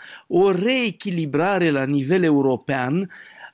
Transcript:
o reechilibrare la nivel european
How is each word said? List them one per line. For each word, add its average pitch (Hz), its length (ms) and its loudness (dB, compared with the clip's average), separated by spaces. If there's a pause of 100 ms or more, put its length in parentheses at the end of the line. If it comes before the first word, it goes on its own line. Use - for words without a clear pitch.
(260)
o 190 240 2
reechilibrare 180 1200 -2
la 135 140 0
nivel 143 380 0
european 139 880 0 (440)